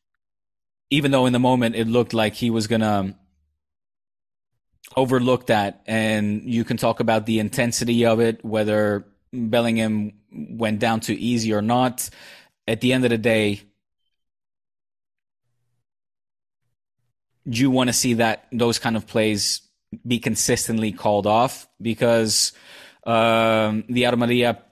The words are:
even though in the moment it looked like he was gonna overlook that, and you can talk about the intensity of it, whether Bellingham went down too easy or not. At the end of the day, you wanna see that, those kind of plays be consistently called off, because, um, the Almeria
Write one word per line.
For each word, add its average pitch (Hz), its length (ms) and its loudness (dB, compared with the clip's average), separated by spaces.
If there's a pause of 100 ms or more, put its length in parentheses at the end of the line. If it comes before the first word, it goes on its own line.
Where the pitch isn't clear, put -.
(880)
even 139 220 2
though 131 140 4
in 127 80 2
the 123 60 2
moment 123 360 2
it 113 120 0
looked 117 260 2
like 110 200 2
he 120 160 -2
was 113 180 0
gonna 107 480 0 (1800)
overlook 127 500 0
that, 104 380 0
and 107 580 -2
you 117 200 -2
can 113 140 -4
talk 117 220 -2
about 113 260 0
the 110 140 0
intensity 117 680 0
of 113 140 2
it, 113 240 0
whether 107 640 -2 (260)
Bellingham 113 840 -2 (180)
went 107 480 -6
down 113 200 0
too 110 200 -4
easy 113 340 -2
or 104 80 0
not. 123 480 -2 (580)
At 110 140 -2
the 123 120 2
end 127 100 2
of 120 80 2
the 117 60 2
day, 107 440 0 (3750)
you 127 240 0
wanna 127 240 2
see 123 220 0
that, 113 360 0
those 117 280 0
kind 113 160 -2
of 104 100 -6
plays 107 560 -2 (460)
be 120 120 0
consistently 110 720 -2
called 104 360 0
off, 117 400 0 (140)
because, 113 720 0 (520)
um, 113 840 2
the 120 180 0
Almeria 120 500 2 (140)